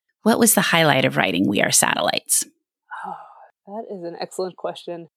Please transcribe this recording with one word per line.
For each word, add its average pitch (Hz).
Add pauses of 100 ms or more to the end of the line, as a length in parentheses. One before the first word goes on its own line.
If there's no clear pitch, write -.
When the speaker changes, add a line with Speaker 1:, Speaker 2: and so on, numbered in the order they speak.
(240)
Speaker 1:
What 220
was 226
the 196
highlight 151
of 135
writing 95
We 101
Are -
Satellites? - (600)
Speaker 2:
Oh, - (520)
that 208
is 180
an 170
excellent 180
question. 170